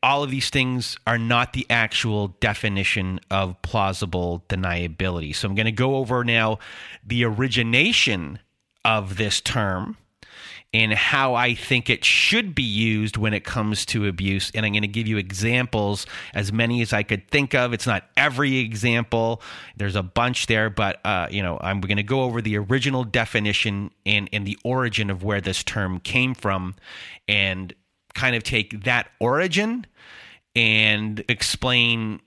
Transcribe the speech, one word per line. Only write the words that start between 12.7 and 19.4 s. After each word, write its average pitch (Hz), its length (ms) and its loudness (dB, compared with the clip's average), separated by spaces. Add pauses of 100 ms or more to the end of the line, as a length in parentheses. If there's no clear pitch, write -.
when 107 160 2
it 104 120 -2
comes 107 420 -2
to 104 200 0
abuse. 95 480 0
And 110 120 0
I'm 104 80 0
gonna 107 120 0
give 110 220 -2
you 107 80 0
examples, 104 920 0 (280)
as 101 180 -2
many 117 300 2
as 110 100 -2
I 104 100 2
could 101 280 -2
think 143 240 2
of. 123 180 2
It's 113 140 -4
not 107 180 0 (120)
every 135 420 2
example. 113 840 0 (360)